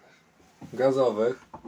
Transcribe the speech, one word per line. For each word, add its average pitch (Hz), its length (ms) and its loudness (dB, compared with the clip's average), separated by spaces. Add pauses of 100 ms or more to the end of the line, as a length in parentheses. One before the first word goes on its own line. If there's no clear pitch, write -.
(720)
gazowych 123 720 0 (240)